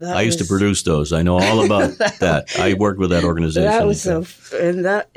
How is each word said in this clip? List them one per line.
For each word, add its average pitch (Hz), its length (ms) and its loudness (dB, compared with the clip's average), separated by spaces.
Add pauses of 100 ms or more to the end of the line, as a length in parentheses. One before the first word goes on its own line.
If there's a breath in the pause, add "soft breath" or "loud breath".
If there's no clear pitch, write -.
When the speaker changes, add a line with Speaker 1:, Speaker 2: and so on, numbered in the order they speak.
Speaker 1:
that 175 160 -6
Speaker 2:
I 95 60 0
used 113 160 0
to - 40 -4
Speaker 1:
was 85 60 -6
Speaker 2:
produce 98 340 0
those. 76 300 0
I 80 100 0
know 90 160 2
all 107 260 2
about 98 340 0
Speaker 1:
<laughs> - 0 -
That - 200 -2
Speaker 2:
that. 80 400 -2
I 95 160 2
worked 98 240 0
with 92 120 0
that 87 120 2
organization. 82 480 0
Speaker 1:
That 220 160 2
was 202 160 -2
so 180 160 -2
Speaker 2:
Okay. 170 60 -4
Speaker 1:
f-, - 300 -18
and 175 320 -2
that, 202 300 -2